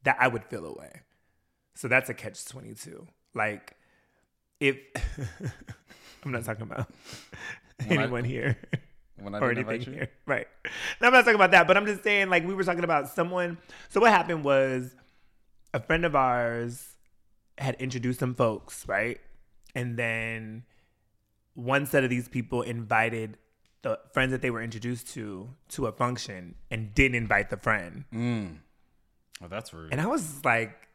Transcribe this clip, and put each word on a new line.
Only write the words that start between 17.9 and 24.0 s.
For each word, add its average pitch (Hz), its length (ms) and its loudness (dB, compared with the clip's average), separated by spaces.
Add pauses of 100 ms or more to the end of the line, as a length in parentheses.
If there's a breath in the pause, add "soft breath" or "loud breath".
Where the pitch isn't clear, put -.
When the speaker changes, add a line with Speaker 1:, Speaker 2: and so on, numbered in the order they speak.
Speaker 1:
some 127 140 -2
folks, - 520 -2
right? 107 320 -2 (560)
And 123 240 -4
then 113 680 -4 (920)
one 135 320 0
set 139 180 4
of 127 60 2
these 123 180 -2
people 120 340 -4
invited 113 760 -2 (440)
the 113 160 -2 (140)